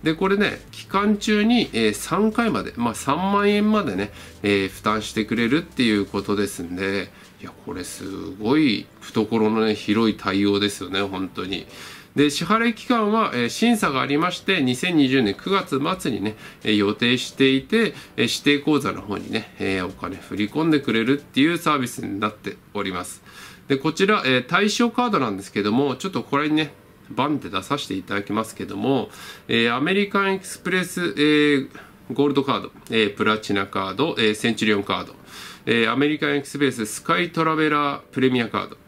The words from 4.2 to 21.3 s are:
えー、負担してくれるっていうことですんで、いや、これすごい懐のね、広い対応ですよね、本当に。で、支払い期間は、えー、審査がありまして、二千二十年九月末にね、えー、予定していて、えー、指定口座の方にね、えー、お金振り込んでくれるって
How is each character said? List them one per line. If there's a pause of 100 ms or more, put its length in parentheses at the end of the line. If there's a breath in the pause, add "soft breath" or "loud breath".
え
ー、
負
担
し
て
く
れ
る
っ
て
い
う
こ
と
で
す
ん
で、 (320 loud breath)
い
や、 (140)
こ
れ
す (360)
ご
い (140)
懐
の
ね、
広
い
対
応
で
す
よ
ね、
本
当
に。 (480 loud breath)
で、
支
払
い
期
間
は、
え
ー、
審
査
が
あ
り
ま
し
て、
二
千
二
十
年
九
月 (180)
末
に
ね、 (260 loud breath)
え
ー、
予
定
し
て
い
て、 (220 loud breath)
え
ー、
指
定
口
座
の
方
に
ね、
え
ー、
お
金
振
り
込
ん
で
く
れ
る
っ
て